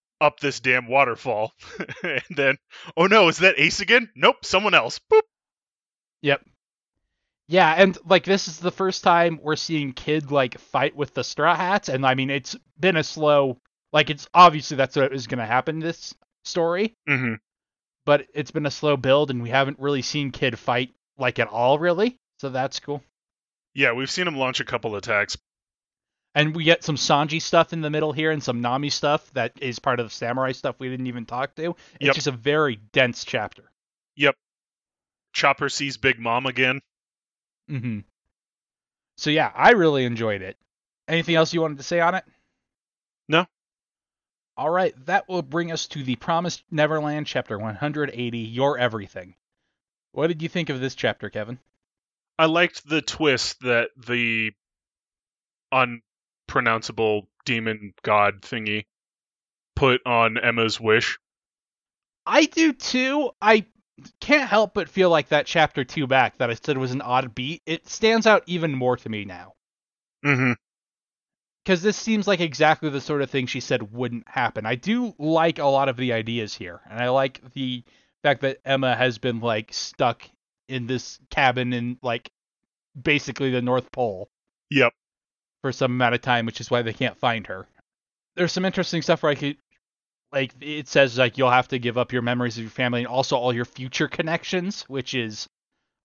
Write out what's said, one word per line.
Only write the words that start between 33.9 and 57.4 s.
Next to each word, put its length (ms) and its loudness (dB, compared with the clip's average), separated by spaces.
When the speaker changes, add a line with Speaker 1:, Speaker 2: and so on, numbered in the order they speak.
Speaker 1:
Yep. 200 2
Chopper 340 2
sees 300 -8
Big 200 0
Mom 280 -2
again. 340 0
Speaker 2:
Mm-hmm. 280 -6
So 100 -4
yeah, 260 2
I 180 6
really 340 4
enjoyed 340 -2
it. 160 -12
Anything 280 -2
else 180 4
you 80 -2
wanted 160 -2
to 80 -18
say 160 0
on 140 2
it? 100 -6
Speaker 1:
No. 180 4
Speaker 2:
All 140 -4
right, 240 0
that 220 -2
will 140 -4
bring 280 -4
us 180 -6
to 140 -10
The 140 -2
Promised 520 -4
Neverland, 600 -2
chapter 300 -6
one 180 -8
hundred 360 -4
eighty, 260 -6
Your 380 -2
Everything. 600 -4
What 160 -2
did 160 -2
you 60 -6
think 200 -4
of 120 -6
this 160 -6
chapter, 340 -4
Kevin? 300 -10
Speaker 1:
I 80 4
liked 420 0
the 120 0
twist 600 -2
that 360 0
the 560 -2
unpronounceable 1600 -2